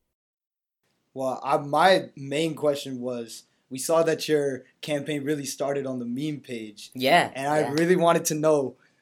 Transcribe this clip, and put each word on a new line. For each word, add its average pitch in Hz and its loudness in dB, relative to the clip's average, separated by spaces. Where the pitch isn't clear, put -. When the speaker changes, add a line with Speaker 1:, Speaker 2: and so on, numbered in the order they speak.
Speaker 1:
Well, 131 -4
I, 139 2
my 156 2
main 147 0
question 139 -2
was, 120 -8
we 131 -10
saw 165 2
that 160 0
your 143 0
campaign 147 -4
really 143 -2
started 139 -4
on 131 -6
the 120 -6
meme 139 -6
page. 110 -12
Speaker 2:
Yeah, 131 4
Speaker 1:
And 135 -4
I 151 2
Speaker 2:
yeah. 123 -2
Speaker 1:
really 165 4
wanted 165 4
to 160 -2
know, 151 2